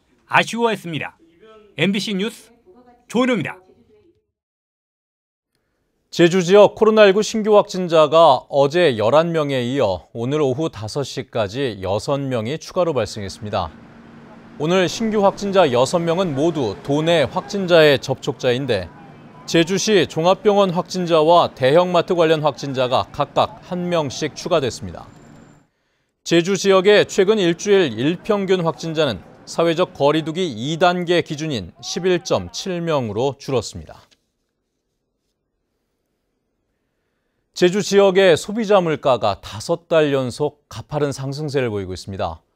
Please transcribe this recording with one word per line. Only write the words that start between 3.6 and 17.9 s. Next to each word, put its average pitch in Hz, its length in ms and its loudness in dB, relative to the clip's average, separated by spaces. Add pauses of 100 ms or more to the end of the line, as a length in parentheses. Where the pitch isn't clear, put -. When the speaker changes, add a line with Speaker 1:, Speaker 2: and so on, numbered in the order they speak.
Speaker 2:
제주 175 320 2
지역 190 320 6
코로나 220 300 4
일구 202 180 4
신규 214 340 0
확진자가 165 800 4 (120)
어제 143 500 2
열한 147 340 2
명에 143 300 -2
이어 120 500 -2
오늘 127 280 -4
오후 147 300 -2
다섯 107 320 -8
시까지 117 800 -6
여섯 104 360 -2
명이 131 400 -6
추가로 175 360 -4
발생했습니다. 101 760 -6 (880)
오늘 175 280 0
신규 214 360 -2
확진자 190 460 2
여섯 127 300 0
명은 170 340 -2
모두 135 480 -2
도내 156 480 0
확진자의 165 720 2